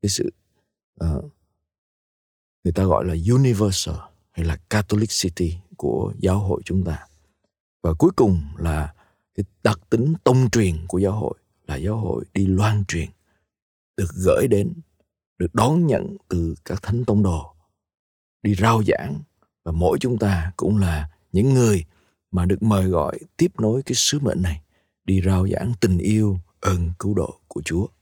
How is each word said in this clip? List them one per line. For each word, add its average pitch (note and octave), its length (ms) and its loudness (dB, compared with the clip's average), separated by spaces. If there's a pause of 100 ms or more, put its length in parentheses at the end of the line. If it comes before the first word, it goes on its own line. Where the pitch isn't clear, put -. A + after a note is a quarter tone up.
cái G#2 80 0
sự, - 220 -4 (640)
ờ, D#2+ 240 -2 (1400)
người F2+ 80 0
ta F#2 120 0
gọi D#2+ 200 2
là F2+ 100 -2 (180)
universal G#2+ 600 2 (360)
hay E2+ 160 -4
là D#2+ 100 -2
Catholic G#2+ 540 -2
City E2+ 440 -2 (220)
của - 420 -4
giáo F#2 200 2
hội G2 260 -2
chúng F#2 200 -2
ta. D#2+ 220 -6 (760)
Và D#2+ 160 0
cuối F3 180 6
cùng F#2+ 260 4 (140)
là D2+ 380 -4 (400)
cái G2+ 100 -4 (180)
đặc A2+ 180 2 (100)
tính C3+ 240 2 (100)
tông B2+ 260 4
truyền F2 380 0
của F2+ 100 -4
giáo G2 140 2
hội, G2+ 220 -4 (320)
là - 100 -6
giáo G#2 200 -4
hội - 280 -4 (100)
đi G2 120 0
loan G2+ 420 2
truyền, E2 200 -4 (880)
được F#2 140 -4 (140)
gửi F#2 240 4
đến, G2 240 0 (680)
được D#2+ 160 -4
đón D#3 320 2
nhận - 300 -2 (120)
từ E2 260 -2 (100)
các - 180 -8
thánh A#2+ 220 -2
tông G#2 180 2
đồ, E2+ 320 -2 (880)
đi G#2 120 2
rao A2 280 2
giảng. G2 380 -2 (440)
Và E2 80 -4
mỗi E2 260 2
chúng B2 200 -2
ta F2+ 380 0
cũng G#2 220 0
là E2 320 -2 (220)
những B2+ 220 4
người A2 300 4 (460)
mà F2 160 0
được F#2+ 160 0
mời G2+ 260 4
gọi D#2+ 300 0 (180)
tiếp F3+ 240 0
nối A2+ 220 0
cái C3 120 -6
sứ - 260 0
mệnh B2+ 220 -2
này, D#2+ 200 -4 (420)
đi F#2+ 200 2
rao F#2+ 240 2
giảng A2 320 -2
tình F#2+ 180 2
yêu, G#2 400 2 (220)
ơn F2 380 -2
cứu G2+ 160 -4
độ - 340 -4
của - 160 -10
Chúa. F2 220 -2 (160)